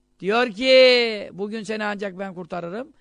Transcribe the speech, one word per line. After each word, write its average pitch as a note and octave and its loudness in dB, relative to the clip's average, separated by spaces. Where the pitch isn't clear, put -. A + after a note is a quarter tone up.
Diyor A3+ 0
ki, A#3+ 4
"Bugün G#3 -8
seni G#3+ -6
ancak G3+ -8
ben G3 -10
kurtarırım. F3+ -10